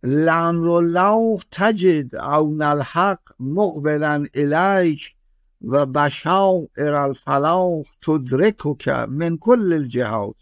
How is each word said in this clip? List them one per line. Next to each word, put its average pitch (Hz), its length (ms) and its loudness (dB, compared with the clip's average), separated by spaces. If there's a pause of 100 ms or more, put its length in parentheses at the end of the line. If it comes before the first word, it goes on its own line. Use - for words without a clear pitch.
لأمر 165 760 2
الله 196 600 2 (120)
تجد 180 640 0
عون 151 480 -2
الحق 151 580 0 (180)
مقبلاً 151 960 -2
إليك، 160 840 0 (440)
وبشائر 147 1400 0
الفلاح 151 760 0 (180)
تدركك 151 880 -2
من 139 480 -4
كل 214 360 2
الجهات. 117 680 -4